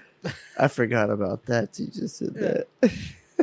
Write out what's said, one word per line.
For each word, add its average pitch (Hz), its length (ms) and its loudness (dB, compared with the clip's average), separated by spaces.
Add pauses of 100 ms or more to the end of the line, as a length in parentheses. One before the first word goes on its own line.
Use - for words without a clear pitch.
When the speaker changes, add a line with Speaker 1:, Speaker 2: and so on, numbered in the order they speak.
(300)
Speaker 1:
<laughs> - 280 -16
Speaker 2:
I 143 120 6
forgot 113 400 2
about 104 380 -2
that. 120 300 0
You - 100 -6
just - 300 -8
said - 220 -6
Speaker 1:
Yeah. - 500 2 (540)